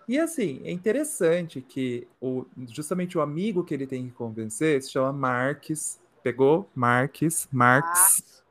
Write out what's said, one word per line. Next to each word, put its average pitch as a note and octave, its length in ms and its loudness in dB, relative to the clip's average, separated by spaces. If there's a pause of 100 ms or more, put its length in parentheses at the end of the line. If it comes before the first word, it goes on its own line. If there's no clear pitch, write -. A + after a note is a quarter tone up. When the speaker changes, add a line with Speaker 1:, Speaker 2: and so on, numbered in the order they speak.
Speaker 1:
E A#3+ 120 0
assim, B3+ 440 -2
é E3 80 -8
interessante F3+ 880 -2
que B2 460 -6 (120)
o, B2+ 240 -6 (240)
justamente F3 520 -6
o - 20 2
amigo E3+ 420 -2
que E3+ 80 -10
ele C#3 140 -4
tem B2+ 220 -8
que A#2+ 80 -16
convencer A#2 680 -2
se - 100 -10
chama C3+ 220 0
Marx, C#3 880 -4 (220)
pegou? C3+ 500 2
Marx, B2+ 760 0
Marx, B2+ 400 6
Speaker 2:
Marx. - 580 2